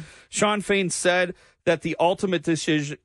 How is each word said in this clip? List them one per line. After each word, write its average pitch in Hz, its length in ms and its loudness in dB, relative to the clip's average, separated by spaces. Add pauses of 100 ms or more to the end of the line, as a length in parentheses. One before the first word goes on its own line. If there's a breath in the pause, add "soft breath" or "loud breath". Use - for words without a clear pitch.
(280 loud breath)
Sean 208 340 0
Fain 196 280 0
said 180 440 0 (320 soft breath)
that 170 160 2
the 165 180 -4
ultimate 180 420 0
decision, 151 640 -2